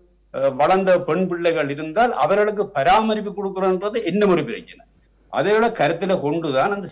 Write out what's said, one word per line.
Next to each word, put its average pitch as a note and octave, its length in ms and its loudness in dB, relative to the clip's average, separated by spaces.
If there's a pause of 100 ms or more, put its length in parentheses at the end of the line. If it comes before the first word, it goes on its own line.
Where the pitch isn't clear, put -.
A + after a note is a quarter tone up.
(320)
அஹ், C3+ 220 0
வளர்ந்த F3+ 480 4
பெண் F3 260 0
பிள்ளைகள் E3 420 0
இருந்தால் D#3 420 0
அவர்களுக்கு G3 560 0
பராமரிப்பு G#3 640 2
கொடுக்கறன்றது F#3+ 760 -2
என்ன G3+ 220 2
ஒரு E3 180 2
பிரச்சனை. G#2 400 -12 (440)
அதை D#3+ 240 0
விட A3 160 2
கருத்துல F#3 520 -2
கொண்டுதான் D3 520 -2
அந்த G3 200 -8